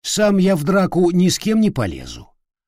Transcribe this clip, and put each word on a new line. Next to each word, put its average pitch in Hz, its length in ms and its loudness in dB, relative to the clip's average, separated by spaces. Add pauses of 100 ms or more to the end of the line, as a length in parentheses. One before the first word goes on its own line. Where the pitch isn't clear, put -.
Сам 208 360 0
я 185 180 2
в 147 80 -4
драку 180 460 0
ни 180 180 2
с - 100 -2
кем 220 220 -2
не 214 100 2
полезу, 71 640 -8 (340)